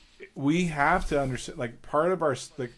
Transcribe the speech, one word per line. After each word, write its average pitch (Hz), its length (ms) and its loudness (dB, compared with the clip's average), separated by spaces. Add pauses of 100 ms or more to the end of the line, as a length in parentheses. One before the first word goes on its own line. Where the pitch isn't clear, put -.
(340)
We 156 340 2
have 156 420 2
to 147 100 2
understand, 131 400 -4
like, 117 220 -6
part 160 300 2
of 175 100 0
our 151 100 2
s-, - 160 -4
the, 120 300 -8